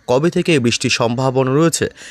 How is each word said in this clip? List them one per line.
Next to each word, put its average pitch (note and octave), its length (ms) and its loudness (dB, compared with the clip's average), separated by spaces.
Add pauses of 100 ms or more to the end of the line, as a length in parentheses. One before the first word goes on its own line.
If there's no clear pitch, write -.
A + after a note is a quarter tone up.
কবে C#3 240 2
থেকে E3+ 280 0
বৃষ্টির A#2 320 0
সম্ভাবনা B2+ 640 0
রয়েছে D#3+ 340 0 (220)